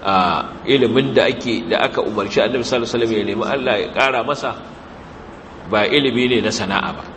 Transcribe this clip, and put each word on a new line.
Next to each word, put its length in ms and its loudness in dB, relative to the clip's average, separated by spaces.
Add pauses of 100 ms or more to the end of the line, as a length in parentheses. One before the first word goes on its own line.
A, 400 2 (240)
ilimin 480 4
da 80 8
ake, 460 0
da 180 2
aka 160 -2
umarci 400 0
Annabi 160 0
sallallahu 320 -2
alaihi 160 0
wasallam 80 0
ya 80 0
nemi 200 -2
Allah 360 0
ya 80 -2
ƙara 320 0
masa, 320 -2 (1160)
ba 180 4
ilimi 400 2
ne 160 2
na 80 0
sana'a 400 -2
ba 120 -12 (120)